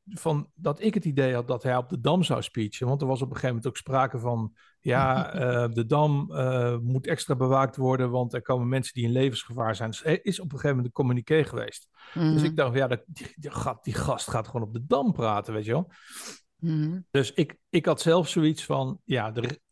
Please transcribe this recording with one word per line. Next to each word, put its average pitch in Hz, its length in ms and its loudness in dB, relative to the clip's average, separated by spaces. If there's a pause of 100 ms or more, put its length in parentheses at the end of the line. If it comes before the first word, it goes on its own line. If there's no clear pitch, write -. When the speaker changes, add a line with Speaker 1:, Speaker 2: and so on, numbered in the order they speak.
Speaker 1:
van, 160 480 -2
dat 160 280 -4
ik 214 120 2
het 185 120 0
idee 135 280 2
had 123 140 -2
dat 127 160 -2
hij 127 140 2
op 127 120 -4
de 151 100 -4
Dam 156 240 4
zou 131 180 0
speechen. 113 460 -4
Want 139 140 0
er 139 60 -2
was 131 140 0
op 135 60 -4
een 131 80 -8
gegeven - 200 -2
moment 113 120 -4
ook 123 100 -8
sprake 131 420 0
van: 117 340 -2 (260)
ja, 131 520 2
Speaker 2:
<laughs> - 20 -12
Speaker 1:
eh, 120 400 0
de 113 120 0
Dam, 147 460 2
eh, 127 460 0
moet 127 300 -2
extra 156 280 -2
bewaakt 131 400 2
worden, 131 360 2
want 123 220 0
er 123 80 -4
komen 120 260 0
mensen 127 260 -2
die 123 100 -4
in 117 80 2
levensgevaar 120 640 0
zijn. 113 140 -6
Dus - 160 -8
er 160 200 0
is 190 140 -2
op 185 60 -10
een 156 60 -8
gegeven 147 180 -2
moment 127 180 2
een 123 40 -8
communiqué 131 520 2
geweest. - 440 -8 (260)
Speaker 2:
Mhm. 160 200 2
Speaker 1:
Dus 151 100 4
ik 160 120 2
dacht: 135 200 2
ja, 135 120 4
dat, 120 180 -2
die, - 300 -16
die, 147 160 -12
gat-, - 320 -6
die 110 100 -4
gast 135 360 -2
gaat 113 180 -2
gewoon 113 200 -6
op 110 60 -12
de 117 120 -6
Dam 247 260 2
praten, 110 420 0
weet 107 120 -4
je 107 60 -2
wel. 170 200 0 (680)
Speaker 2:
Mhm. 160 400 -2 (120)
Speaker 1:
Dus 139 220 2
ik, - 240 0 (120)
ik 165 160 2
had 156 160 2
zelf 165 280 4
zoiets 156 360 2
van: 135 380 -2
ja, 113 280 -2
de, 117 280 -4 (120)